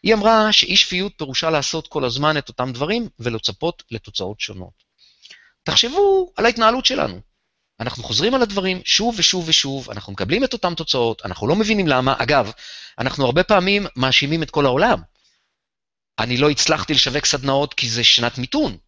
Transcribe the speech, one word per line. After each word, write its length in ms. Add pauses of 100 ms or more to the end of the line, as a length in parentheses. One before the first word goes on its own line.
היא 100
אמרה 380
שאי 260
שפיות 400
פירושה 320
לעשות 380
כל 180
הזמן 320
את 120
אותם 240
דברים 360 (100)
ולצפות 720
לתוצאות 480
שונות. 440 (800)
תחשבו 720
על 100
ההתנהלות 400
שלנו. 340 (600)
אנחנו 240
חוזרים 320
על 60
הדברים 440
שוב 320
ושוב 300
ושוב, 420
אנחנו 240
מקבלים 300
את 100
אותם 200
תוצאות, 520
אנחנו 220
לא 80
מבינים 320
למה. 300
אגב, 340 (480)
אנחנו 260
הרבה 180
פעמים 420 (100)
מאשימים 480
את 80
כל 140
העולם. 340 (1200)
אני 180
לא 120
הצלחתי 440
לשווק 320
סדנאות 480
כי 160
זה 140
שנת 340
מיתון. 400 (100)